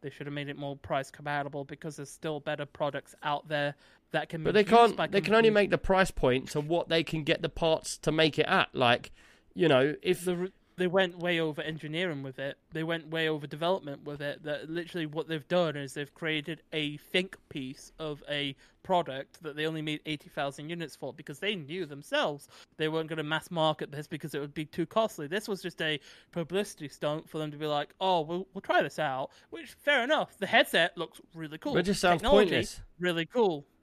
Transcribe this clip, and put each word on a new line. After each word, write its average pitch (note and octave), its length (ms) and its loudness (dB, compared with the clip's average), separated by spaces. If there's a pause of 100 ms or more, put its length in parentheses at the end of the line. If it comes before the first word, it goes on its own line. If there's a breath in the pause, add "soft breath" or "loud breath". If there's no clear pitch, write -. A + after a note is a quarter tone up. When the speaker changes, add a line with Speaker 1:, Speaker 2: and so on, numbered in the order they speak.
Speaker 1:
they D3 80 -10
should C#3+ 180 -12
have C#3+ 60 -8
made C#3+ 140 -6
it C#3 100 -10
more C#3+ 200 -8
price C#3 340 -4
compatible C#3+ 540 -6
because D3+ 320 -12
there's C#3+ 120 -12
still D#3 300 -6
better D3 260 -6
products C#3+ 580 -6
out D3 260 -2
there C#3+ 260 -2 (360 soft breath)
that D#3 180 -2
can D#3+ 140 -6
Speaker 2:
But E3 100 0
Speaker 1:
be G#3 80 8
Speaker 2:
they - 20 6
can't. A3+ 260 8
Speaker 1:
used - 80 -4
by F3 100 0
Speaker 2:
They G3 140 2
can F3 120 2
only A3+ 160 8
Speaker 1:
companies. G#3+ 40 2 (120)
Speaker 2:
make - 60 -4
the F3 60 2
price F#3+ 340 4
point C3 400 2
to D3+ 100 -2
what D#3+ 280 0
they E3 140 2
can D#3+ 200 -2
get D3+ 180 0
the D#3+ 80 -2
parts - 500 0
to - 120 0
make D#3+ 280 4
it D3+ 80 4
at. F3+ 260 2
Like, B2 380 2 (420 soft breath)
you F3+ 140 4
know, C#3+ 340 6
if F3 240 0
Speaker 1:
The F3+ 120 0
re-, F#3 140 -4 (260)
they F3+ 100 0
went F3+ 320 2
way E3+ 220 0
over D#3 200 -2
engineering D#3 640 -4
with C3+ 160 -12
it. C#3 180 -6 (140)
They D#3+ 120 -4
went D#3+ 260 -4
way D#3+ 180 -2
over D3+ 180 -2
development D3+ 600 -4
with D3 160 -8
it. D3 220 -6
That D3 260 -6
literally E3 360 -6
what D3+ 220 -6
they've D#3+ 200 -6
done F3 280 2
is C#3 180 -8
they've D3 200 -8
created D#3 580 -6
a D3 260 -4
think F#3 380 -2 (140)
piece C3+ 500 -10
of D3+ 300 -8
a C#3+ 260 -4 (260 soft breath)
product D3+ 640 -2
that D3 140 -8
they D#3 100 0
only D#3+ 160 -4
made D3+ 240 -4
eighty D3+ 220 -8
thousand D3 400 -6
units E3+ 260 -8
for C3+ 180 -10
because D3 260 -14
they G#3 140 -2
knew E3+ 320 -6
themselves D3 640 -4 (300 loud breath)
they D#3 100 0
weren't D#3+ 220 -2
gonna D#3+ 120 -6
mass D3+ 300 -4
market D#3 400 0
this D3 160 -12
because D3+ 260 -10
it D3 60 -2
would C#3+ 140 -8
be D#3+ 120 -6
too D#3+ 220 -4
costly. G#3+ 400 -2
This F#3 220 -4
was F#3 120 -4
just - 200 -10
a D#3 180 0 (320 loud breath)
publicity E3+ 560 -4
stunt D3+ 420 -4
for - 80 -6
them D3+ 140 -4
to D3 60 -12
be D3+ 100 -4
like, D3+ 320 -2
"Oh, F#3 220 4
we'll, F3 320 -4
we'll G3 80 -10
try F4 200 2
this D#3 160 -2
out," C#3+ 320 -2 (200 soft breath)
which, D#4+ 240 -14
fair C#4+ 300 2
enough. B3+ 360 0
The F#3 80 -4
headset G#3+ 500 4
looks E3 220 -8 (160)
really D#3+ 220 -10
cool. C#4+ 160 -4
Speaker 2:
But E3 60 4
it F3 40 2
just F#3+ 180 0
sounds F3 200 6
Speaker 1:
Technology, G#3 300 6
Speaker 2:
pointless. - 300 -2 (180)
Speaker 1:
really E3+ 260 0
cool. F3+ 400 0 (180)